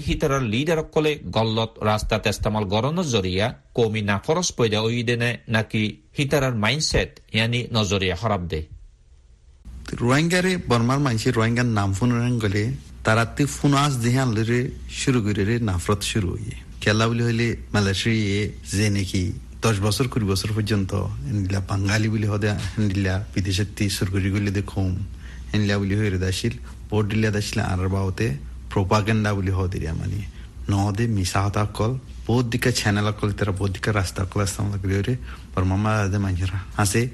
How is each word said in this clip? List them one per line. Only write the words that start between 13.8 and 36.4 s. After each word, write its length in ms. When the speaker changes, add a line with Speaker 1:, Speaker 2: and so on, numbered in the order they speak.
Speaker 2:
দেহে 220
আনলে 240
রে 160
শুরু 300
করে 240
রে 140
নাফরত 440
শুরু 280
হইয়ে। 240
খেলা 280
বলে 160
হইলে 240
মালয়েশিয়া 720
যে 200
নাকি 320
দশ 180
বছর, 280
কুড়ি 180
বছর 280
পর্যন্ত 380
এনলা 400
বাঙালি 420
বলে 180
হদে, 200
এনলা 420
বিদেশের 420
তি 160
সুরগুরি 420
গুলি 200
দে 100
কম, 320
এনলা 240
বলে 180
হয়ে 220
দাসিল, 360
ভোট 180
দিলে 260
দাসিল 300
আর 280
বাওতে 380
প্রোপাগান্ডা 640
বলে 180
হদে 280
রে 140
মানে। 260
নহদে 400
মিশা 340
হতা 220
কল, 180
বহুত 200
দিকে 260
চ্যানেল 400
কল, 200
তারা 200
বহুত 200
দিকে 200
রাস্তা 340
কল, 160
আসতে 180
আমাদের 220
গৃহরে, 320
বর্মার 300
মা 100
আদে 120
মানুষরা 420